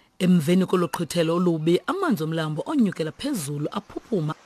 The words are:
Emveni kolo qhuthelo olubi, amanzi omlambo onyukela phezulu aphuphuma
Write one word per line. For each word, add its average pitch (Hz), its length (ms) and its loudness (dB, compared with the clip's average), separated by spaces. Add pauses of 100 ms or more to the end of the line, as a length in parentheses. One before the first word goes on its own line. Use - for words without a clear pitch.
(180)
Emveni 180 480 4
kolo 180 220 0
qhuthelo 170 480 0
olubi, 170 500 2
amanzi 277 380 0
omlambo 156 420 -4
onyukela 196 460 0
phezulu 151 580 -6
aphuphuma 170 640 -6 (120)